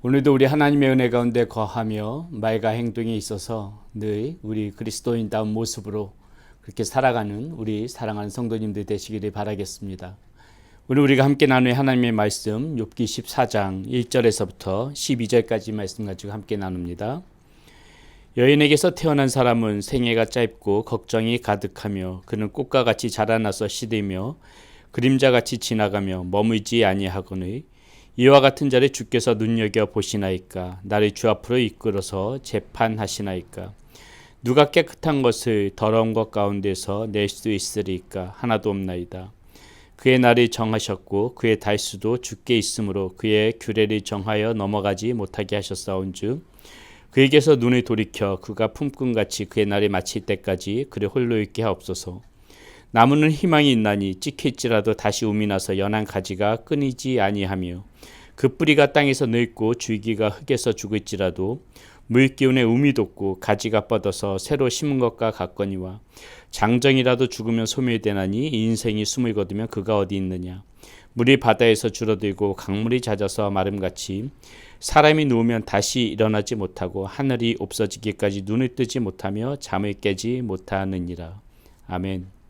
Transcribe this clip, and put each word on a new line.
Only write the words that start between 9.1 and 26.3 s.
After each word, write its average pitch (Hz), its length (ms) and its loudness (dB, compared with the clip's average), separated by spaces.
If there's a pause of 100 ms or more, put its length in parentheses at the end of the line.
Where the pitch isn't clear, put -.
바라겠습니다. 98 840 -8 (720)
오늘 135 160 4
우리가 135 220 6
함께 143 200 4
나눌 127 280 4
하나님의 127 400 2
말씀, 110 640 -2
욥기 110 280 -4
십사 - 420 -2
장 95 380 -2
일 123 200 -2
절에서부터 113 880 0
십이 117 340 -2
절까지 110 460 0
말씀 107 320 -8
가지고 98 260 -10
함께 107 240 -8
나눕니다. 92 680 -6 (1160)
"여인에게서 143 540 6
태어난 143 360 2
사람은 117 540 2
생애가 117 460 0
짧고 110 560 -2
걱정이 117 560 -2
가득하며 95 840 -4
그는 107 280 -4
꽃과 135 320 0
같이 113 240 0
자라나서 107 580 0
시들며 104 720 -4 (540)
그림자같이 127 680 4
지나가며 98 680 0
머물지 107 640 2